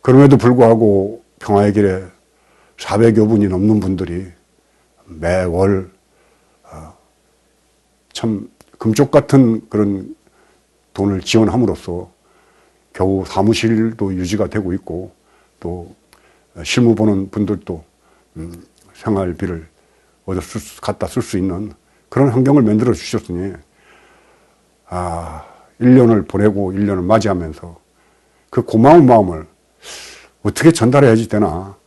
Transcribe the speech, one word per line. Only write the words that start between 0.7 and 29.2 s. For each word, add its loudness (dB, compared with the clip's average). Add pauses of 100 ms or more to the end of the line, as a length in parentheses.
평화의 0
길에 0 (760)
사백 2
여 4
분이 0
넘는 0
분들이 -6 (800)
매월, -4 (720)
어, -20 (1120)
참 -8 (280)
금쪽 0
같은 2
그런 -4 (760)
돈을 -4
지원함으로써 -2 (800)
겨우 -2
사무실도 -2
유지가 -4
되고 -6
있고 -10 (460)
또 -14 (680)
실무 2
보는 -2
분들도, -8 (540)
음, -18 (300)
생활비를 -6 (580)
얻어 -6
쓸 -12
수, -20
갖다 -8
쓸 -6
수 -8
있는 -6 (360)
그런 0
환경을 2
만들어 0
주셨으니, -8 (1300)
아, -10 (320)
일 6
년을 4
보내고 -2
일 -2
년을 -2
맞이하면서 -2 (720)
그 -2
고마운 6
마음을 2 (960)